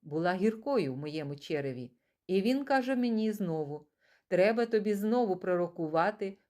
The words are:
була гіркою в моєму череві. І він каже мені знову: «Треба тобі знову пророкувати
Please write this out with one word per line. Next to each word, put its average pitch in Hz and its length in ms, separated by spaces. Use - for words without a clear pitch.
була 165 320
гіркою 220 600
в - 20
моєму 147 400
череві. 135 560
І 190 160
він 262 220
каже 269 320
мені 220 360
знову: 160 540
«Треба 220 380
тобі 214 280
знову 214 420
пророкувати 180 1040